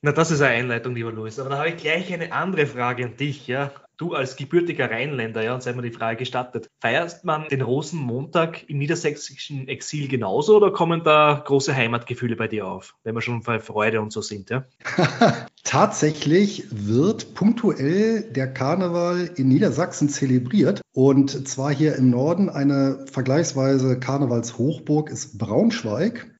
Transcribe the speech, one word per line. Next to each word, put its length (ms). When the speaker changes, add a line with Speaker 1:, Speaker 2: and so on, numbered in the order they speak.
Speaker 1:
Na, 100
das 180
ist 100
eine 140
Einleitung, 400
lieber 160
Louis. 300
Aber 80
da 100
habe 120
ich 80
gleich 340
eine 180
andere 360
Frage 400
an 100
dich, 320
ja. 240
Du 160
als 240
gebürtiger 520
Rheinländer, 540
ja, 120
und 100
sei 80
mir 100
die 80
Frage 280
gestattet. 500
Feiert 440
man 240
den 140
Rosenmontag 1040
im 100
niedersächsischen 880
Exil 400
genauso 520
oder 120
kommen 320
da 420
große 300
Heimatgefühle 640
bei 100
dir 220
auf, 340
wenn 140
wir 40
schon 220
bei 160
Freude 420
und 120
so 80
sind, 300
ja? 140
Speaker 2:
<laughs> 640
Tatsächlich 1040
wird 640
punktuell 960
der 220
Karneval 840
in 140
Niedersachsen 600
zelebriert. 760
Und 560
zwar 240
hier 240
im 140
Norden. 380
Eine 640
vergleichsweise 880
Karnevalshochburg 1120
ist 280
Braunschweig. 1000